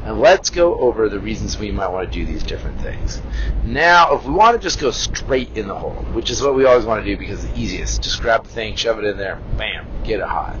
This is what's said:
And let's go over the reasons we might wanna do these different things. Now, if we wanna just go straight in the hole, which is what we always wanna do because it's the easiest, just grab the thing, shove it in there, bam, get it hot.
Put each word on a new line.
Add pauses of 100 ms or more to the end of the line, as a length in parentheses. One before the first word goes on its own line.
And
let's
go
over
the
reasons
we
might
wanna
do
these
different
things. (440)
Now,
if
we
wanna
just
go
straight
in
the
hole, (180)
which
is
what
we
always
wanna
do
because
it's
the
easiest,
just
grab
the
thing,
shove
it
in
there, (200)
bam, (180)
get
it
hot.